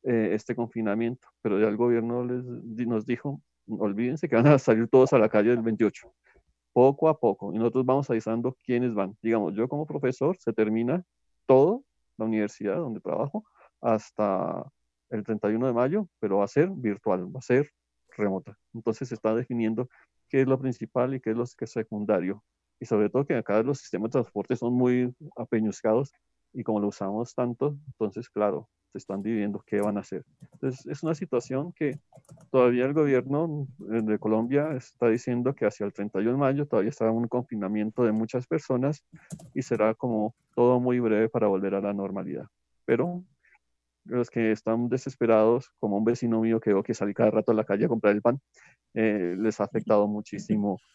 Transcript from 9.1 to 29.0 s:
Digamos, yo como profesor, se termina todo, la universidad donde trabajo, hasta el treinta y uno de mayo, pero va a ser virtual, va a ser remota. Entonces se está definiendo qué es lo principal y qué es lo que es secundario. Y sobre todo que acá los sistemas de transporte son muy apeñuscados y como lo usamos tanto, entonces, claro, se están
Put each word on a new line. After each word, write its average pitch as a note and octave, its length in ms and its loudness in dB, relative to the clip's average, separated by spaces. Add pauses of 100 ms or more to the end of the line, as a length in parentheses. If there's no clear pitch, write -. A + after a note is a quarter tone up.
Digamos, G#2+ 320 0
yo A#2 140 -2
como D3 180 -6
profesor, C#3+ 520 -2
se A2+ 140 -4
termina A2+ 500 0 (440)
todo, D#3+ 380 6 (320)
la A2+ 100 -4
universidad G#2 500 -2
donde A#2+ 240 -6
trabajo, C#3+ 440 -4 (360)
hasta F#2+ 840 -2 (460)
el G#2+ 140 -6
treinta G#2+ 260 -2
y A2 40 0
uno B2 120 0
de B2+ 60 0
mayo, C#3+ 360 0 (120)
pero G2 180 0
va G2+ 60 2
a G2+ 40 -4
ser E3 220 2
virtual, G#2 640 -4
va C3+ 40 -10
a B2 40 -12
ser C3+ 280 0 (460)
remota. G2+ 400 -4 (160)
Entonces A#2 360 -6
se A#2+ 60 -8
está A2 200 -2
definiendo A#2 540 -2 (400)
qué C3+ 140 2
es C3 60 2
lo C3 100 2
principal C3 560 -4
y C3 60 -6
qué A2 100 -4
es A2+ 60 0
lo A#2+ 80 -2 (120)
que - 80 -8
es - 80 -14
secundario. G#2 680 -2 (380)
Y C3+ 60 -12
sobre G#2 220 2
todo C#3 160 0
que C#3+ 120 -2
acá A2 260 0
los C3+ 160 -2
sistemas G#2 300 -6
de - 40 -6
transporte A#2 440 -2
son A#2+ 180 -2
muy B2 400 2 (220)
apeñuscados A2 760 0 (400)
y B2 120 -10
como G#2+ 160 -2
lo G#2 80 0
usamos G2+ 460 -6
tanto, B2+ 520 -4
entonces, A2+ 420 -8
claro, G#2 400 -2 (220)
se - 80 -14
están G2 240 -8